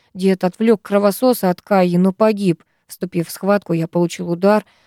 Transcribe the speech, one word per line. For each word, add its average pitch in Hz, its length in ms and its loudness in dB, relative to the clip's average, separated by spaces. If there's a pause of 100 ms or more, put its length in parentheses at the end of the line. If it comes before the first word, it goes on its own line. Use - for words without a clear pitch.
(120)
Дед 190 320 0
отвлек 220 380 0
кровососа 202 680 0
от - 120 -4
Кайи, 180 340 2
но 185 160 2
погиб. 202 520 0 (220)
Вступив - 420 -8
в - 20 -14
схватку, 196 420 -2
я 165 160 -2
получил 175 420 -4
удар». 196 360 0 (200)